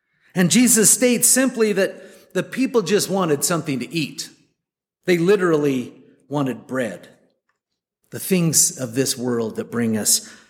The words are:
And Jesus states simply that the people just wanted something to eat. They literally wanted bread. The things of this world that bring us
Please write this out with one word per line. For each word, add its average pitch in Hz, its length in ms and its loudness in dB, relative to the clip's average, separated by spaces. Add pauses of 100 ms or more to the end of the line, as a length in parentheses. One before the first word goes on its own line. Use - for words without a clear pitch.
(340)
And 175 160 2
Jesus 226 400 4
states 247 380 2
simply 240 460 2
that - 580 -6
the 185 100 -2
people 247 380 -2
just 175 300 0
wanted 175 340 0
something 151 360 -2
to 123 140 -10
eat. 143 360 -6 (760)
They 180 140 2
literally 160 720 2 (340)
wanted 131 400 -4
bread. 113 420 -6 (1000)
The 120 80 -12
things 165 600 0
of 120 160 -6
this 127 240 0
world 117 380 -4
that 110 140 -8
bring 117 240 -2
us - 360 -2 (200)